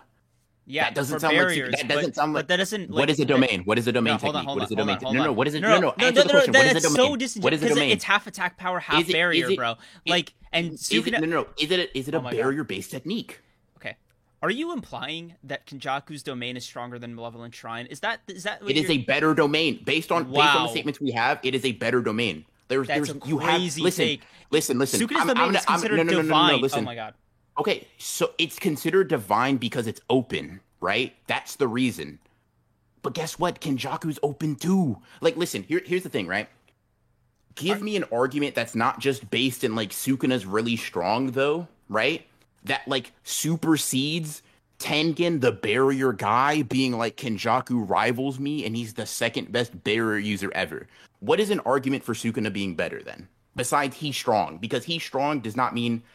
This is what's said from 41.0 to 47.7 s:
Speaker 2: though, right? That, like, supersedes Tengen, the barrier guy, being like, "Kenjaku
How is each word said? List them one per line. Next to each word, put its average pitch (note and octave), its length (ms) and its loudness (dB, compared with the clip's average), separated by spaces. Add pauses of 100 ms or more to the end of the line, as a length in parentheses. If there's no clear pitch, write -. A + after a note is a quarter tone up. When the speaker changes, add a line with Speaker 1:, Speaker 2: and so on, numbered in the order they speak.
Speaker 2:
though, D3 360 0 (200)
right? A#2+ 360 0 (400)
That, C3+ 240 -4
like, C3+ 240 -4 (120)
supersedes D#3 1200 -2 (360)
Tengen, E3 640 0
the B2 120 4
barrier C3 640 2
guy, B2 480 2
being C3 340 0
like, A2+ 220 -2
"Kenjaku A#2 680 0